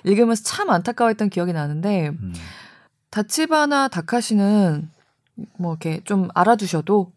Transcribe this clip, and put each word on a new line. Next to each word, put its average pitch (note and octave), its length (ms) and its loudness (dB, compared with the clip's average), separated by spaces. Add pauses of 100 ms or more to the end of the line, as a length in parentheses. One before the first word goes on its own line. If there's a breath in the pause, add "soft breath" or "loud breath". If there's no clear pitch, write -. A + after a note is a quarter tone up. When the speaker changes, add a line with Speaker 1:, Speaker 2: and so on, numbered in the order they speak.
Speaker 1:
읽으면서 A3 380 4
참 G4 260 -4
안타까워했던 A3+ 600 0
기억이 F3 240 -2
나는데, D#3+ 540 -2
Speaker 2:
음. G2+ 260 -8 (760 loud breath)
Speaker 1:
다치바나 D4 800 0
다카시는 G3 1040 0 (640)
뭐 F3 160 -4
이렇게 D#3+ 320 -6
좀 F#3+ 300 0
알아두셔도, F#3+ 840 2